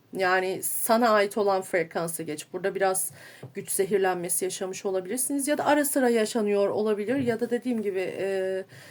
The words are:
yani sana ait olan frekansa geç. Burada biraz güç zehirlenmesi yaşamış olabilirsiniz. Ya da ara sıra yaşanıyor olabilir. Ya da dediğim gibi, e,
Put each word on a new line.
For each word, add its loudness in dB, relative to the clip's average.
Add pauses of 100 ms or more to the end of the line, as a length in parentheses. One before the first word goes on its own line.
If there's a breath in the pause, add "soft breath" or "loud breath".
(180)
yani 2
sana 2
ait 4
olan 2
frekansa -2
geç. -8
Burada -4
biraz 0 (420 loud breath)
güç -10
zehirlenmesi 0
yaşamış -6
olabilirsiniz. -2
Ya 2
da -2
ara 4
sıra 2
yaşanıyor 2
olabilir. 0
Ya 0
da -2
dediğim -2
gibi, -2
e, -2 (280 loud breath)